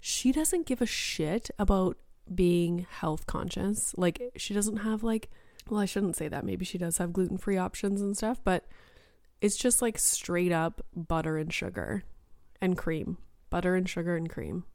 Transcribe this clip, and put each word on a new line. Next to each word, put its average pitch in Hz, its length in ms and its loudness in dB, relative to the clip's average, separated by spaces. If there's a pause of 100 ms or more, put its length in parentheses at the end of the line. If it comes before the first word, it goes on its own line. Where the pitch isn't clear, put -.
She - 300 0
doesn't 311 360 2
give 247 140 0
a 247 60 2
shit - 720 -2
about 196 380 4 (360)
being 175 560 4
health 156 380 -2
conscious. - 680 -2
Like, 175 240 2 (160)
she - 180 -6
doesn't 208 240 0
have, 214 240 -2
like, 220 280 0 (380)
well, 208 120 0
I 202 60 4
shouldn't 196 300 0
say 156 120 -4
that. 143 160 -4
Maybe 185 200 -2
she 175 140 -6
does 170 200 -2
have 175 140 0
gluten-free 185 440 0
options 196 440 -2
and 202 160 0
stuff, 226 280 -2
but 185 220 2 (760)
it's 202 160 2
just, - 260 4
like, 233 160 0
straight 175 540 2
up 165 320 0 (100)
butter 160 440 0
and 156 140 -2
sugar - 520 -4 (560)
and 185 180 2
cream. 160 400 -2 (320)
Butter 180 240 2
and 185 140 2
sugar 175 280 -2
and 165 140 -2
cream - 340 -6 (100)